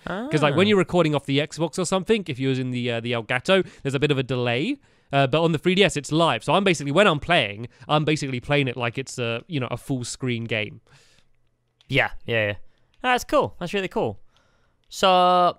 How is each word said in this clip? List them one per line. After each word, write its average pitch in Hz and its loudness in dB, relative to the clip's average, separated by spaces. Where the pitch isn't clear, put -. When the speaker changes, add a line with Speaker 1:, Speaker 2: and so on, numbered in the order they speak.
Speaker 1:
'Cause, 175 -2
like, 143 2
when 180 4
Speaker 2:
Ah. - 2
Speaker 1:
you're 208 4
recording 165 2
off 143 -2
the 139 0
Xbox 156 -4
or 180 -2
something, 196 0
if 127 -8
you're 135 0
using 127 -2
the, 120 -4
uh, 117 -4
the 120 -4
Elgato, 127 0
there's 131 -4
a 139 -2
bit 143 2
of 135 2
a 139 -2
delay. 123 -2
Uh, 139 4
but 151 2
on 170 2
the 151 0
three 185 0
D 190 4
S, 175 2
it's 143 -6
live. 151 2
So 147 0
I'm 196 2
basically, 147 0
when 196 6
I'm 156 2
playing, 117 -2
I'm 151 2
basically 143 -2
playing 143 0
it 120 -6
like 120 -4
it's - -10
a, 117 -4
you 147 -6
know, 123 -6
a 117 -8
full 127 -6
screen 120 -6
game. 110 -6
Speaker 2:
Yeah, 123 2
yeah, 113 0
yeah. 104 -4
That's 247 0
cool. 262 0
That's 175 -8
really 196 -4
cool. 151 -4
So, 180 4